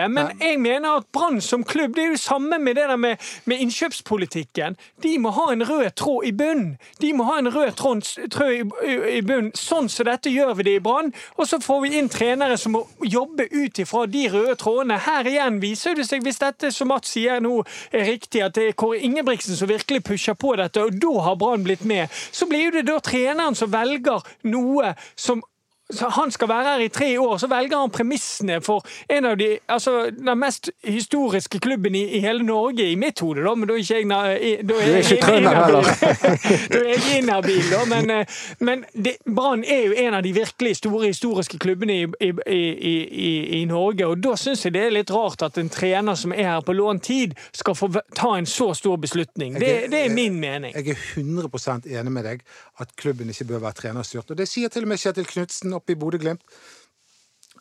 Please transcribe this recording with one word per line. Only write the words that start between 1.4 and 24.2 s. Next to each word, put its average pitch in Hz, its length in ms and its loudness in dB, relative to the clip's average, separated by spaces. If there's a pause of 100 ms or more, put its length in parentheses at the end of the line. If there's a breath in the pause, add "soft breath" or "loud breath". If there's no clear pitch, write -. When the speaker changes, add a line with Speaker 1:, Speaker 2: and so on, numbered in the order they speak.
Speaker 1:
som 247 220 0
klubb, 294 320 0
det 320 80 0
er 330 40 2
jo 311 100 0
samme 285 400 0
med 254 180 0
det 294 140 2
der 262 80 2
med, 233 200 0 (260 loud breath)
med 254 180 -2
innkjøpspolitikken. 190 1120 -4 (220 soft breath)
De 311 220 -2
må 226 100 2
ha 294 220 2
en 226 100 0
rød 240 300 0
tråd - 340 0
i 233 60 -2
bunn. 285 320 0 (320 loud breath)
De 302 180 0
må 247 100 2
ha 294 160 0
en 247 140 0
rød 277 220 2
tråd, 233 260 0 (280)
tråd 277 220 0
i, 240 120 0 (220)
i, 269 100 0 (220)
i 226 40 0
bunn. 220 320 0
Sånn 302 360 0
som 233 200 -2
dette 254 240 0
gjør 262 220 2
vi 185 100 0
det 202 100 4
i 190 60 2
Brann, 262 320 0 (200 loud breath)
og 320 140 0
så 320 140 0
får 277 240 2
vi 285 120 -2
inn 285 120 2
trenere 247 480 2
som 220 160 0
må 226 100 2 (180)
jobbe 269 480 0
ut 285 300 -2
ifra 220 260 0
de 254 240 -2
røde 226 280 2
trådene. 233 400 0
Her 269 320 0
igjen 262 320 0
viser 214 340 -2
det 277 140 -2
seg, 262 160 -2
hvis 269 160 -2
dette 277 320 -2
som 262 160 -2
Mats 269 240 -2
sier 240 300 0
nå 240 160 0 (300 loud breath)
er 208 200 2
riktig, 233 320 -2
at 190 160 0
det 220 140 2
er - 100 -4
Kåre 226 160 0
Ingebrigtsen 247 640 0
som 190 100 -2
virkelig 220 340 0
pusher 202 300 -2
på 262 240 0
dette, 190 240 2
og 208 160 0
da 330 240 2
har 180 160 2
Brann 214 260 0
blitt 185 220 0
med, 185 240 0 (200 loud breath)
så 359 200 -2
blir 311 220 2
jo 330 80 0
det 247 100 0
da 311 100 2
treneren 277 560 0
som 214 160 -2
velger 247 520 0 (260 loud breath)